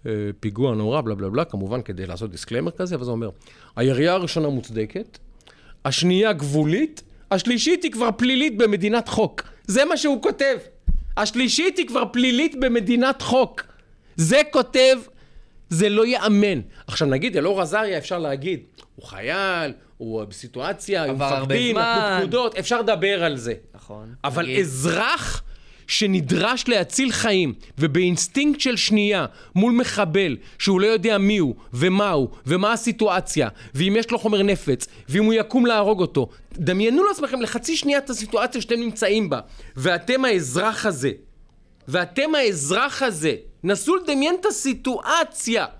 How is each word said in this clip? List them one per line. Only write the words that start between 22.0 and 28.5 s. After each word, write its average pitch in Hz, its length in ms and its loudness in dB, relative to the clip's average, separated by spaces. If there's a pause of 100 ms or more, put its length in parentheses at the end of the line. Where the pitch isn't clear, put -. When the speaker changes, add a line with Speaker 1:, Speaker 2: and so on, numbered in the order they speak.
Speaker 2:
זמן. 196 180 0
Speaker 1:
פקודות, 226 360 0
אפשר 233 260 -2
לדבר 196 420 0
על 151 140 0
זה. 117 160 -6 (200)
Speaker 2:
נכון. 107 400 -18 (100)
Speaker 1:
אבל 143 200 -2
Speaker 2:
נגיד. 160 160 -2
Speaker 1:
אזרח... 170 840 -2 (440)
שנדרש 190 800 0
להציל 240 440 0
חיים, 190 420 0 (240)
ובאינסטינקט 180 840 2